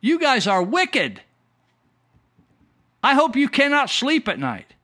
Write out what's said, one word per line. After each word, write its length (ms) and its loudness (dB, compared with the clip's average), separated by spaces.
You 180 0
guys 300 0
are 140 2
wicked. 580 -2
I 100 4
hope 220 2
you 120 2
cannot 420 0
sleep 380 -2
at 120 -4
night. 440 -8